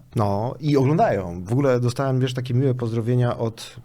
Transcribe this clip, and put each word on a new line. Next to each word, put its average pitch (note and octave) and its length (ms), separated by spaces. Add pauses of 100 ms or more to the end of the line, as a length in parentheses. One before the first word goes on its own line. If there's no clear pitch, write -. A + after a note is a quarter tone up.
(160)
No G#2 440
i D3 180
oglądają. B2 680
W F#2 80
ogóle B2+ 280
dostałem, C3 400
wiesz, B2+ 140
takie B2+ 200
miłe C3 200
pozdrowienia A#2+ 640
od - 480